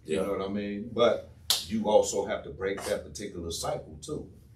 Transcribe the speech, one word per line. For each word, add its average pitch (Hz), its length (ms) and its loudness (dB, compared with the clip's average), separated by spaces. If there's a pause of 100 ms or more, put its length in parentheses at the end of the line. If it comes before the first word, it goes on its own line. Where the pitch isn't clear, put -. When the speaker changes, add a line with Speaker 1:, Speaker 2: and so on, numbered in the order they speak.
Speaker 1:
You 76 120 0
Speaker 2:
Yeah. 95 60 2
Speaker 1:
know 98 80 0
what 95 100 -2
I 98 60 -2
mean? 104 460 -4
But 117 360 4 (380)
you 104 220 -2
also 101 360 6
have 101 200 -4
to - 60 -10
break 95 340 -2
that 87 180 -2
particular 82 480 -8
cycle 80 500 -6
too. - 280 -8 (260)